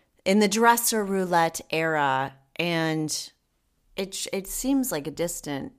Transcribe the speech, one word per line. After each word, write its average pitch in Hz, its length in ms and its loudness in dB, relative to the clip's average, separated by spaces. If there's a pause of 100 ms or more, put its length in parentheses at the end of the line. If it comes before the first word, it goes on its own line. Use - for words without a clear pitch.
(240)
in 196 140 4
the 214 100 6
dresser 226 560 4
roulette 180 560 0 (100)
era, 143 640 0 (220)
and 160 760 -2 (640)
it, 190 360 -6
it 190 140 -6
seems 262 460 0
like 151 140 -4
a 160 40 -6
distant 147 680 -6